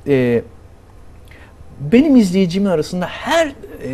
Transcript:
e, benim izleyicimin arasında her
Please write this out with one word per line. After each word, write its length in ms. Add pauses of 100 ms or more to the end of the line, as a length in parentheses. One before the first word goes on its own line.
e, 360 (1500)
benim 240
izleyicimin 500
arasında 400
her 460 (420)